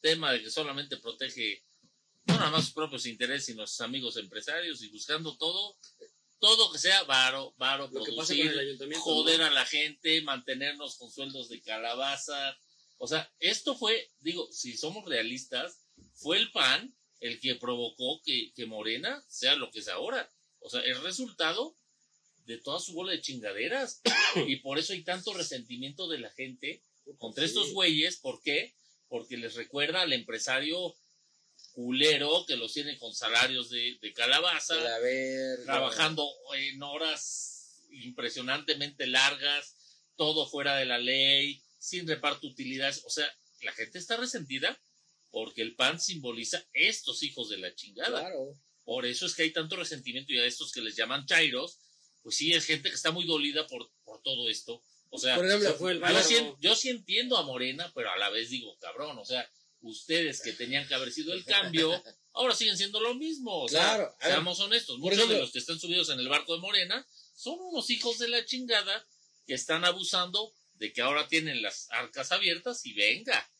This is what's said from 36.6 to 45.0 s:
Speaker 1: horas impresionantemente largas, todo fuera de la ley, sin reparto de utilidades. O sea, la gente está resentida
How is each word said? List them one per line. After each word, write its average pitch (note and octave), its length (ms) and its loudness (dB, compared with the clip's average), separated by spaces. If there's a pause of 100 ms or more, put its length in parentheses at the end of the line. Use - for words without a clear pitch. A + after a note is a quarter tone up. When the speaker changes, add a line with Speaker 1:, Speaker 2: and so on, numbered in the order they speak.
Speaker 1:
horas - 1080 -6
impresionantemente C3+ 1160 -4
largas, C#3+ 680 2 (400)
todo D3+ 320 2
fuera C#3 300 0
de C3 80 2
la B2 120 2
ley, C#3 640 4 (160)
sin F3 300 -6
reparto D3 400 0
de B2+ 60 -12
utilidades. C3+ 520 -4
O - 40 -18
sea, D3+ 200 -2 (340)
la G#2 100 -6
gente - 260 -10
está A3+ 180 -4
resentida F#3 600 -4 (500)